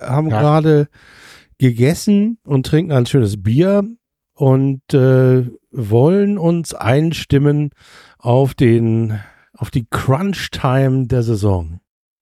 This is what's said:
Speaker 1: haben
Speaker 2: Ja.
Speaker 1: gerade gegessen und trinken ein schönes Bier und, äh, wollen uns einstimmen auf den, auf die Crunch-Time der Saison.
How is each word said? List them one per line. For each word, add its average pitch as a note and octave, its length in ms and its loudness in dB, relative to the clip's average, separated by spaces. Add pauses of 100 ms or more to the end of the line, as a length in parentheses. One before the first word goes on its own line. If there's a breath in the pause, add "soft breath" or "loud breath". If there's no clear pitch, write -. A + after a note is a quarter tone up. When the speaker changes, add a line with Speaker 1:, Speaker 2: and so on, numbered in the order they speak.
Speaker 1:
haben D3+ 280 -2
Speaker 2:
Ja. A2 120 0
Speaker 1:
gerade D3+ 460 2 (680 loud breath)
gegessen F3 880 0
und C3+ 200 -2
trinken D#3 260 -2
ein B2+ 140 2
schönes G#2+ 360 0
Bier F3 420 0 (500)
und, C3+ 600 0
äh, B2+ 520 4 (260)
wollen D#3+ 680 0
uns E3+ 360 -4
einstimmen D3 960 0 (500 soft breath)
auf C3 340 0
den, A2+ 680 0 (340 loud breath)
auf - 180 -10
die A#2+ 180 -4
Crunch-Time C3+ 1160 -2
der A#2+ 160 -2
Saison. F#2+ 560 -2 (420)